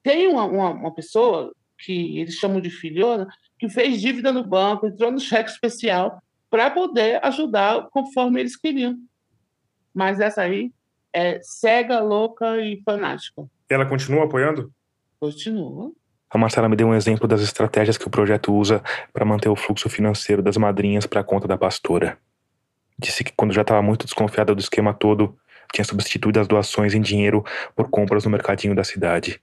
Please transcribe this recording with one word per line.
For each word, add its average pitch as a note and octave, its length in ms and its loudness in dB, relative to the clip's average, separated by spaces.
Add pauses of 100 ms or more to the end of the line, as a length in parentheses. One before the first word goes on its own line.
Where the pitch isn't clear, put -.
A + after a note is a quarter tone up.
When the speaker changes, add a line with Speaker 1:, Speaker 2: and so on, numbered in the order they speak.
Speaker 1:
Tem E4 260 4
uma, B3 180 2
uma, F#3 240 0
uma E3 240 -6
pessoa G#3 580 0 (260)
que E3+ 420 -6
eles E3+ 160 -8
chamam F#3+ 260 -2
de E3+ 80 -8
filhona, F#3+ 580 -2 (320)
que A#3 80 -6
fez A#3+ 320 0
dívida B3+ 320 0
no B3 140 -2
banco, G3+ 420 0
entrou A3+ 240 0
no C4+ 80 -4
cheque A3 300 0
especial G#3 720 -2 (280)
pra A#3 220 2
poder A#3+ 540 0
ajudar A#3 640 0
conforme B3+ 480 0
eles B3 160 -6
queriam. B3+ 420 -4 (960)
Mas F#3+ 280 0
essa G#3 220 0
aí G3+ 280 -4 (400)
é F3 320 -2
cega, A#3 560 0
louca A3 640 -2
e G#3 240 -6
fanática. F3+ 580 -6 (260)
Speaker 2:
E C#3 40 0
ela C3+ 120 2
continua C3+ 400 0
apoiando? C#3 460 -2 (480)
Speaker 1:
Continua. E3+ 720 -8 (380)
Speaker 3:
A - 80 -2
Marcela A2+ 320 2
me A2 60 4
deu A2+ 120 4
um A2+ 60 4
exemplo A2 340 2
das G#2+ 140 2
estratégias G#2+ 560 2
que - 100 -8
o F#2+ 40 -6
projeto G#2 420 2
usa G#2 300 2 (280)
pra - 140 -2
manter G#2+ 240 2
o G#2 60 4
fluxo - 340 -4
financeiro G#2+ 520 0
das G2+ 160 2
madrinhas G2+ 480 2
pra G2+ 180 -2
conta G2 240 -2
da A2 100 0
pastora. - 600 0 (800)
Disse - 260 -6
que - 120 -8
quando G#2+ 180 2
já G#2+ 100 4
tava G#2+ 180 4
muito G#2+ 240 0
desconfiada G#2+ 480 0
do G2 80 0
esquema G#2 320 0
todo, G#2+ 420 2 (380)
tinha G#2+ 120 -2
substituído G#2 540 0
as G2+ 80 2
doações G#2 460 2
em A2 80 2
dinheiro G#2 420 2 (320)
por A2+ 140 0
compras G#2 340 2
no G#2+ 80 2
mercadinho G2+ 440 0
da F#2+ 80 0
cidade. E2+ 600 -2